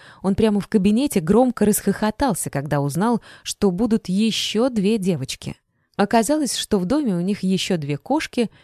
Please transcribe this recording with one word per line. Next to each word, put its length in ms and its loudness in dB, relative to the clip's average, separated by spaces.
Он 140 0
прямо 240 2
в 80 -6
кабинете 520 2
громко 460 2
расхохотался, 880 0
когда 300 -2
узнал, 420 0
что 300 -2
будут 360 0
еще 640 0
две 300 0
девочки. 560 -4
Оказалось, 560 2
что 220 -2
в 80 0
доме 300 0
у 60 -2
них 200 -4
еще 360 0
две 200 -4
кошки 540 -4